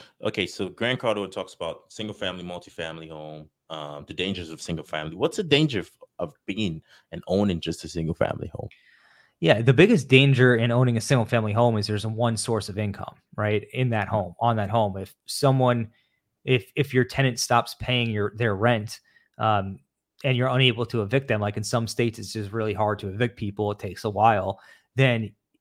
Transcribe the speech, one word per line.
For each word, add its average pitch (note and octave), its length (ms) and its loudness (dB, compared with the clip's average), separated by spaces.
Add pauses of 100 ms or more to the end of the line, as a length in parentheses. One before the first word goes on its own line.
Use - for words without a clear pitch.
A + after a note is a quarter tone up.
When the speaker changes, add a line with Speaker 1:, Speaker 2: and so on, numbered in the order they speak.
(220)
Speaker 1:
okay, G#2 240 -2
so F#2+ 220 -8
Grant A#2 320 -4
Cardone G#2 300 -2
talks - 240 -10
about - 380 -10
single G#2+ 220 -10
family, F#2 280 -8
multifamily E2 680 -12
home, D#2 400 -16 (220)
um, D2 380 -12
the - 60 -14
dangers F2 360 -6
of D#2+ 100 -14
single D#2+ 240 -6
family. D#2 300 -8
What's G#2 220 -4
the G#3+ 80 -4
danger C#3+ 360 2
of, E2 100 -10 (280)
of E2+ 160 -8 (100)
being F#2+ 380 -4 (300)
and - 160 -12
owning F#2+ 320 2
just E2 240 -6
a D#2+ 40 -12
single E2 260 -4
family - 380 -4
home? - 160 -10 (720)
Speaker 2:
Yeah, C#3+ 220 4
the B2 100 6
biggest F3 360 6
danger C3 480 8
in A#2+ 140 2
owning B2 260 4
a A2 40 -2
single B2 240 2
family G#2+ 280 0
home A#2 240 4
is G2+ 100 0
there's G#2 200 -2
one A2+ 300 -2
source A2 320 -4
of G2 100 -8
income, G#2 360 -6 (220)
right, G#2+ 360 0
in B2+ 180 0
that G#2 180 0
home, G2 320 -2
on A#2 160 2
that G2+ 140 -2
home. G#2+ 260 0
If G2 180 -10 (120)
someone, B2+ 640 2 (540)
if, B2+ 320 0
if C#3+ 160 -2
your B2+ 120 4
tenant B2 340 0
stops - 420 2
paying A#2+ 300 0
your, G#2 260 0
their A2 200 0
rent, A2 440 0 (380)
um, G2+ 400 0 (440)
and C3 160 0
you're B2+ 100 0
unable B2 380 4
to A#2 160 -2
evict C3 260 -2
them, G#2+ 120 0
like, G#2 180 -2
in G#2+ 60 -6
some A#2 220 -2
states, A#2 320 -2
it's A2+ 140 -12
just G2+ 200 -8
really A2 200 -4
hard G#2 280 -2
to G2+ 80 -8
evict A2 280 -4
people. G#2 360 -4
It G2+ 60 -10
takes G2 260 -10
a A2 60 -2
while. G2+ 500 2 (340)
Then A#2+ 400 0 (260)